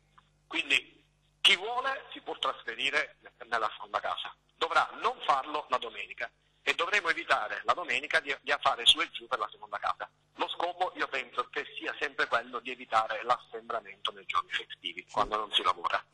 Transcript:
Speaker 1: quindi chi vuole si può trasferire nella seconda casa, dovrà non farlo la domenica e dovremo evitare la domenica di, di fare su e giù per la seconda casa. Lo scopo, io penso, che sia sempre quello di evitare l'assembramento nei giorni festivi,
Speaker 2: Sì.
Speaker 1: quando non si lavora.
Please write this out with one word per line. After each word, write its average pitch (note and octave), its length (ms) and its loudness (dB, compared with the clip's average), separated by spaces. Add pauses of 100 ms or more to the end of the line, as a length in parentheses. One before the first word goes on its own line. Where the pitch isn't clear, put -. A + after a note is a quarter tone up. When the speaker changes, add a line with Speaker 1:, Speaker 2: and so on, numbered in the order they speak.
(500)
Speaker 1:
quindi - 560 -2 (340)
chi G3 140 8
vuole B3 580 -2
si D4 100 -14
può - 140 -6
trasferire C3+ 840 0 (280)
nella A2+ 260 0
seconda G#2 280 -4
casa, - 340 -4 (220)
dovrà D#3+ 340 2 (100)
non A3+ 140 2 (100)
farlo D3 440 2
la B2+ 100 0
domenica A#2 500 -8 (320)
e C#3+ 140 2
dovremo F3+ 340 2
evitare C3 560 0
la B2 80 4
domenica D3+ 460 0
di, C#3+ 240 0
di D3 160 0
fare A#2+ 260 0
su D3 160 8
e E3+ 120 0
giù A#2 160 -12
per B2 100 0
la G#2+ 100 -2
seconda G#2 300 -12
casa. G#2 320 -4 (240)
Lo E3+ 140 -2
scopo, F3 480 -2
io D3+ 100 0
penso, B2 460 -4
che C#3+ 120 -4 (140)
sia D#3+ 220 -6
sempre C#3+ 260 0
quello B2 320 -2
di B2 140 -6
evitare A2 500 0
l'assembramento A2+ 880 -4
nei G2+ 160 -14
giorni - 240 -2
festivi, - 560 -8
Speaker 2:
Sì. - 60 -18
Speaker 1:
quando G#2+ 240 0
non G#2 160 -4
si G#2+ 100 2
lavora. F2+ 520 2